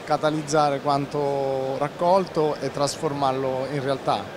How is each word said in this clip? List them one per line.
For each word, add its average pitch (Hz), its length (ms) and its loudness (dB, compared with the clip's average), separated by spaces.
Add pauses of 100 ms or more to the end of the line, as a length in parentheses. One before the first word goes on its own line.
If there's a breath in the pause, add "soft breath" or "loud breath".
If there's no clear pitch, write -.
catalizzare 147 760 2
quanto 139 960 0
raccolto 160 800 2
e 139 120 -4
trasformarlo 135 1000 -2
in 143 100 -2
realtà, 127 420 0 (140)